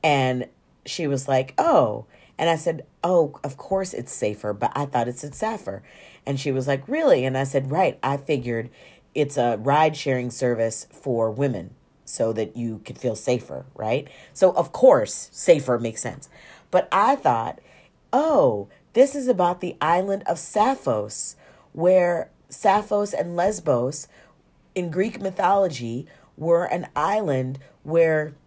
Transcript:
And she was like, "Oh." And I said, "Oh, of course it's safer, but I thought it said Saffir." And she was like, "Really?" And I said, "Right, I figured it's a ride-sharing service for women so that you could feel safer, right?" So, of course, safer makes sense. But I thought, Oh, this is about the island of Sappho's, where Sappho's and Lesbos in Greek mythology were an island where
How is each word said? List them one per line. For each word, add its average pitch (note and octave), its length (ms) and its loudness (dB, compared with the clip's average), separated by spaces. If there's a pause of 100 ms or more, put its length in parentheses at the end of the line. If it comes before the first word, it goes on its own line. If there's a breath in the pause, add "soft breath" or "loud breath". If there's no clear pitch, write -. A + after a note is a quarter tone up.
And C3 460 2 (380)
she E3 200 -6
was C#3 220 -2
like, C3 300 0
"Oh." B2+ 480 2 (320 soft breath)
And E3 100 0
I E3 80 2
said, D#3+ 300 -4 (160)
"Oh, E3+ 400 2
of C#3 140 -10
course F#3+ 360 -4
it's - 200 -10
safer, G#2 400 -4
but G2+ 220 -4
I C#3+ 120 -2
thought A#2+ 220 -2
it B2 100 -8
said C#3+ 160 -12
Saffir." G#3+ 480 -6 (420 loud breath)
And C#3 140 -4
she C#3 140 -4
was C3 160 -2
like, C#3 200 -2
"Really?" A#3+ 360 4
And C3 120 -2
I C3+ 80 0
said, C3+ 260 -2
"Right, E3+ 320 0
I C3+ 140 -2
figured B2 540 -4 (440 loud breath)
it's C#3 220 -2
a A#2+ 220 2
ride-sharing C#3 720 0
service A2+ 600 -2
for A2+ 380 -2
women G#2+ 440 -4 (300)
so A2+ 280 -2
that A2 240 -4
you A#2 280 -6
could - 140 -14
feel A2+ 180 -4
safer, A#2+ 580 -4
right?" A2 320 -4 (260 loud breath)
So, F#3 200 4
of - 200 -2
course, E3+ 600 4
safer C3 460 4
makes A#2 240 -4
sense. - 260 -10 (420 loud breath)
But - 220 2
I A3 240 4
thought, A#2 420 -2 (520 soft breath)
Oh, F3+ 580 2 (260 soft breath)
this C#4 200 6
is C4 140 -4
about F3+ 320 2
the F3+ 220 -8
island F#3+ 440 0
of D#3+ 120 -2
Sappho's, E3+ 1000 -2 (380 soft breath)
where F3 560 2 (180)
Sappho's G#3 640 0
and E3+ 240 -4
Lesbos D3+ 720 -2 (680 soft breath)
in F3+ 160 -4
Greek F#3 300 -2
mythology F3+ 840 0 (320 soft breath)
were E3+ 260 2
an - 320 -4
island D3 600 0 (240 soft breath)
where D#3 500 2 (140)